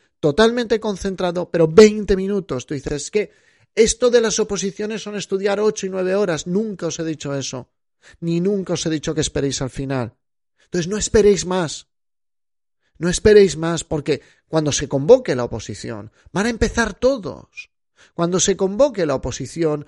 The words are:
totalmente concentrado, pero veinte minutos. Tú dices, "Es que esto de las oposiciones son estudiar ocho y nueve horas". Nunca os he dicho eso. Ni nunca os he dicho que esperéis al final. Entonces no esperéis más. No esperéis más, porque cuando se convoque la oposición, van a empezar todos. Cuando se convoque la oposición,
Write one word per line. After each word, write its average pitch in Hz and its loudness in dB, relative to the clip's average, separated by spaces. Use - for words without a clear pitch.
totalmente 226 2
concentrado, 185 -4
pero 165 4
veinte 208 6
minutos. 190 -4
Tú - -8
dices, 143 -6
"Es 143 -8
que 208 -2
esto 226 2
de 233 6
las 220 -2
oposiciones 208 -4
son 208 -12
estudiar 196 -2
ocho 214 0
y 190 -4
nueve 185 -2
horas". 185 0
Nunca 190 -2
os 156 -6
he 165 -4
dicho 147 -6
eso. 131 -8
Ni 170 0
nunca 190 -2
os - -4
he 165 -2
dicho 156 -4
que 156 0
esperéis 139 -2
al 131 -4
final. 135 -6
Entonces 175 -4
no 208 -4
esperéis 202 4
más. 180 -4
No 156 -4
esperéis 196 6
más, 165 -4
porque 147 -2
cuando 151 0
se 143 -4
convoque 165 4
la 123 -2
oposición, 113 -10
van 202 0
a - 0
empezar 226 -2
todos. 185 -4
Cuando 175 0
se 190 0
convoque 202 0
la 139 0
oposición, 147 -4